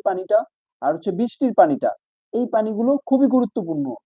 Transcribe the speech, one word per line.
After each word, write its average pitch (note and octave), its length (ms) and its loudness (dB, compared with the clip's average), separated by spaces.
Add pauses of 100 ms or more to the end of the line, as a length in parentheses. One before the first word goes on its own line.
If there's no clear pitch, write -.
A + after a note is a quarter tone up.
পানিটা F#3+ 380 0 (380)
আর C#3+ 140 0
হচ্ছে F3 160 -6
বৃষ্টির A#3 420 -2
পানিটা, D3 380 4 (420)
এই B3 120 -2
পানিগুলো A3+ 600 0
খুবই C4+ 220 4
গুরুত্বপূর্ণ। E3 680 -2 (100)